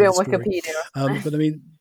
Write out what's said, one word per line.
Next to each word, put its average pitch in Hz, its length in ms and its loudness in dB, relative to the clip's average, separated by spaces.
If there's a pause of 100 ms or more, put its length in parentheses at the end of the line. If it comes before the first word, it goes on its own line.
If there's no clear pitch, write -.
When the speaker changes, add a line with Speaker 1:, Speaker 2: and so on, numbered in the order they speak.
Speaker 1:
probably 190 200 4
Speaker 2:
the 196 120 0
Speaker 1:
on 180 40 -4
Speaker 2:
story. 185 200 -2
Speaker 1:
Wikipedia 160 120 -6
or 156 280 -6
Speaker 2:
Um, 139 60 2
Speaker 1:
something. 139 160 -2
Speaker 2:
but, 147 100 -2
I 151 40 -2
mean, 156 240 0 (200)